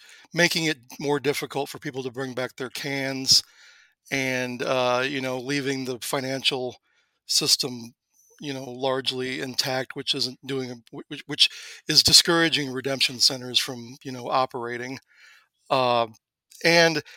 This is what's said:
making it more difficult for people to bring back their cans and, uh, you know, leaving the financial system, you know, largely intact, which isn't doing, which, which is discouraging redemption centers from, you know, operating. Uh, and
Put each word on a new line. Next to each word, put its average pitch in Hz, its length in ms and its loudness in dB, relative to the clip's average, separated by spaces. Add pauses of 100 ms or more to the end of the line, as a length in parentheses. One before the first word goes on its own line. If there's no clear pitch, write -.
(340)
making 165 320 2
it 156 120 0 (220)
more 143 200 0
difficult 139 500 -4
for - 100 -12
people 135 240 -8
to 127 80 -6
bring 127 220 -8
back 127 220 -6
their 127 140 -8
cans 135 760 2 (680)
and, 127 500 -2
uh, 127 460 2
you 139 140 -4
know, 131 180 -4
leaving 135 460 -2
the 123 160 -4
financial 131 760 -2 (480)
system, 123 680 0 (460)
you 147 140 -8
know, 135 100 -8
largely 131 760 -2
intact, 131 540 -4
which - 180 -4
isn't 127 320 -4
doing, 127 460 -6
which, 143 340 -14
which - 240 2 (380)
is 151 160 6
discouraging 156 680 4
redemption 131 480 -2
centers 123 400 2
from, 120 440 -6
you 135 80 -10
know, 123 180 -8
operating. 127 680 -2 (680)
Uh, 123 380 4 (560)
and 165 400 6 (140)